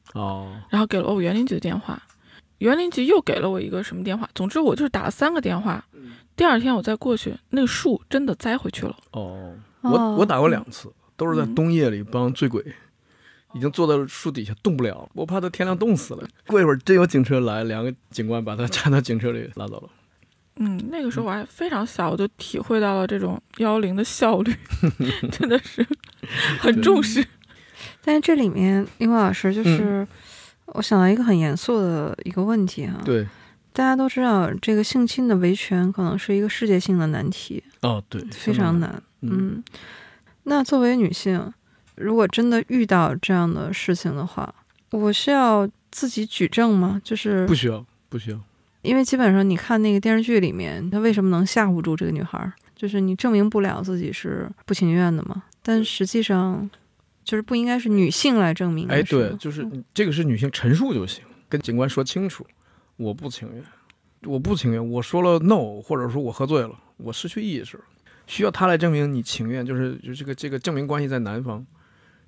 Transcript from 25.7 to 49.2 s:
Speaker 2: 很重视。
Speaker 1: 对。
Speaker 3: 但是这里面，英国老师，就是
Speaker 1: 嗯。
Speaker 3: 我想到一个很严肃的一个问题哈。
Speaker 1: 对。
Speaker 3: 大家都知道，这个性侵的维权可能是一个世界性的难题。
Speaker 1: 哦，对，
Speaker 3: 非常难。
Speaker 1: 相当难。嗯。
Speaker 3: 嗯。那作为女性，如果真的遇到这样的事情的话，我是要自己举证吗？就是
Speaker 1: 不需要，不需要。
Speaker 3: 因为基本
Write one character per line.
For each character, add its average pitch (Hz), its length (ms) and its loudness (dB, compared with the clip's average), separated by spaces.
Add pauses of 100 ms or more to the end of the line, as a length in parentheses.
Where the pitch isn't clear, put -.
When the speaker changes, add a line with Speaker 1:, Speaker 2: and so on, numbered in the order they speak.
Speaker 2:
很 226 200 4
重 330 220 6
视。 220 180 0
Speaker 1:
对。 - 60 2 (800)
Speaker 3:
但 302 100 4
是 302 60 4
这 330 140 4
里 254 120 2
面， 190 400 2 (120)
英 226 100 2
国 233 80 4
老 190 160 4
师， 190 200 0
就 214 120 -2
是 165 160 4
Speaker 1:
嗯。 202 260 0 (600)
Speaker 3:
我 - 140 -6
想 214 160 2
到 185 120 6
一 196 40 6
个 233 80 2
很 226 160 4
严 160 200 2
肃 226 240 0
的 160 420 -2
一 - 80 -8
个 180 100 -4
问 214 240 2
题 147 220 -6
哈。 - 160 -8
Speaker 1:
对。 110 240 0 (460)
Speaker 3:
大 262 100 0
家 262 120 4
都 262 120 2
知 254 140 -2
道， 208 280 2 (120)
这 220 120 0
个 208 80 4
性 240 240 2
侵 254 220 0
的 220 100 4
维 180 160 4
权 185 380 0
可 196 100 -4
能 180 160 0
是 - 160 -2
一 196 60 2
个 208 80 0
世 220 180 -4
界 196 140 4
性 185 180 2
的 160 100 2
难 156 220 -2
题。 - 320 -10 (200)
Speaker 1:
哦， 113 260 0
对， 98 140 -10 (100)
Speaker 3:
非 - 220 -2
常 170 260 2
难。 165 100 -2
Speaker 1:
相 - 20 -10
当 - 0 -
难。 - 120 -12 (180)
嗯。 117 120 -4
Speaker 3:
嗯。 190 300 -4 (800)
那 285 200 0
作 269 160 0
为 247 160 4
女 202 160 2
性， - 420 -2 (420)
如 214 200 -2
果 220 120 4
真 233 220 2
的 226 180 2
遇 240 180 2
到 170 300 4
这 185 180 0
样 170 180 4
的 - 220 -4
事 180 220 -2
情 165 200 -4
的 147 100 -6
话， - 280 -8 (380)
我 208 200 0
是 208 200 0
要 226 360 4 (220)
自 - 200 -6
己 214 160 -4
举 - 220 0
证 233 300 4
吗？ 196 260 2
就 - 120 -6
是 196 320 0
Speaker 1:
不 180 80 4
需 123 120 0
要， 110 180 -4 (240)
不 120 100 -6
需 107 120 -10
要。 107 80 -8 (420)
Speaker 3:
因 247 140 0
为 262 100 4
基 262 100 0
本 247 160 6